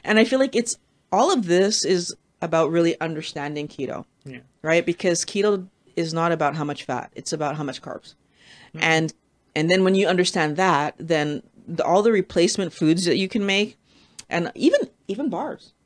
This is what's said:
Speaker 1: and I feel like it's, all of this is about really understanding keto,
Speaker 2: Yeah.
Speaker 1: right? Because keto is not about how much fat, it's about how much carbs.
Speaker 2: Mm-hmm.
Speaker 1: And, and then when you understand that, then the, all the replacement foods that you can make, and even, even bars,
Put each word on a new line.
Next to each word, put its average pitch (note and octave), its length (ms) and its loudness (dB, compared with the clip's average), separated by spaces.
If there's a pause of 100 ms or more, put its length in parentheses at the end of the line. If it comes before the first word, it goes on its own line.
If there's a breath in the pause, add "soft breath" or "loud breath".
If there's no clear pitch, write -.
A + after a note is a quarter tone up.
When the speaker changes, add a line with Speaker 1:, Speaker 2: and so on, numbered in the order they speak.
Speaker 1:
and G#3+ 160 2
I A3+ 60 6
feel C4 140 2
like C4+ 180 0
it's, A#3 220 -2 (340)
all A#3+ 200 4
of A#3+ 140 0
this F#3 380 2
is F3 300 -2 (280)
about D#3+ 280 2
really E3+ 300 2
understanding D3+ 680 -6
keto, - 360 -8 (200)
Speaker 2:
Yeah. B2+ 160 -18 (220)
Speaker 1:
right? E3 220 2
Because E3+ 400 -2
keto G3 420 0 (300)
is E3 160 -4
not E3 200 0
about D3+ 240 0
how D#3 80 -4
much C#3+ 200 -8
fat, B2+ 300 -8
it's - 180 -10
about D3+ 240 -4
how D3+ 80 -6
much C3 180 -8
carbs. - 320 -14 (540 soft breath)
Speaker 2:
Mm-hmm. D#3 140 -18
Speaker 1:
And, D#3+ 320 2 (400)
and D#3+ 160 0
then F#3+ 140 6
when F#3+ 100 4
you G3 120 4
understand E3+ 500 0
that, D#3 420 2
then D3+ 440 -2 (240)
the, D#3+ 180 -4
all F#3 180 4
the A3+ 100 4
replacement F3+ 600 0
foods E3+ 340 0
that D#3+ 100 2
you F#3+ 120 -2
can G3+ 180 -2
make, G3+ 300 0 (520 loud breath)
and E3+ 260 -4
even, - 260 2 (280)
even B3+ 220 -6
bars, G#3+ 420 -8 (140)